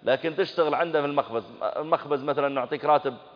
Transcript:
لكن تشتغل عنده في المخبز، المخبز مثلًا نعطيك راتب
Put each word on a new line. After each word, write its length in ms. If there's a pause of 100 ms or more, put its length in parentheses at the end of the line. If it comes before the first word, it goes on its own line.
لكن 320
تشتغل 380
عنده 280
في 60
المخبز، 360 (180)
المخبز 600
مثلًا 260
نعطيك 360
راتب 320 (180)